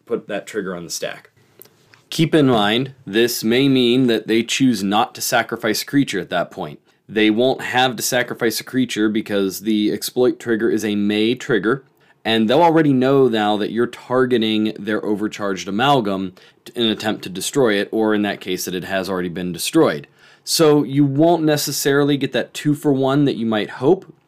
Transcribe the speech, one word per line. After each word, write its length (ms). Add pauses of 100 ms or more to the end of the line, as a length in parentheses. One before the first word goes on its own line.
put 220
that 180
trigger 280
on 100
the 60
stack. 400 (760)
Keep 260
in 120
mind, 480 (120)
this 380
may 240
mean 380
that 200
they 160
choose 400
not 320
to 60
sacrifice 600
a 40
creature 340
at 100
that 200
point. 300 (280)
They 220
won't 320
have 340
to 80
sacrifice 560
a 40
creature 440
because 540
the 280
exploit 480
trigger 320
is 140
a 100
May 400
trigger, 500 (400)
and 240
they'll 140
already 300
know 340
now 300
that 160
you're 160
targeting 880
their 260
overcharged 640
amalgam 680 (420)
in 80
an 60
attempt 340
to 40
destroy 460
it, 160
or 240
in 80
that 180
case 240
that 120
it 80
has 260
already 180
been 240
destroyed. 540 (380)
So 400
you 200
won't 380
necessarily 760
get 160
that 220
two 220
for 160
one 320
that 120
you 100
might 240
hope. 420 (160)